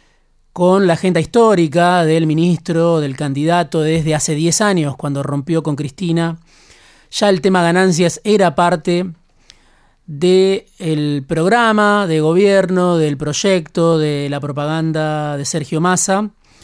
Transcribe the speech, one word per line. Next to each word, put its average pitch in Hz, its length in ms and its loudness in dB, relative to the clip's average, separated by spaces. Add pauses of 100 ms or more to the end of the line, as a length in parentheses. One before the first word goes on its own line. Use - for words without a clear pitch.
(520)
con 185 360 2
la 165 80 4
agenda 170 260 0
histórica 175 840 2
del 160 240 0
ministro, 165 720 0
del 139 160 -4
candidato, 151 640 -2
desde 160 340 0
hace 151 220 -2
diez 160 240 0
años, 175 380 0
cuando 139 260 -6
rompió 143 400 -4
con 151 140 -4
Cristina. 165 600 -4 (720)
Ya 208 180 0
el 190 100 2
tema 180 240 2
ganancias 170 600 2
era 196 280 2
parte 175 560 0 (1000)
del 160 1160 0
programa 208 800 2
de 160 140 0
gobierno, 180 720 2
del 151 220 0
proyecto, 165 800 0
de 147 320 -2
la 143 100 -4
propaganda 151 960 -4
de 139 80 -6
Sergio 160 380 -4
Massa. 190 480 0 (340)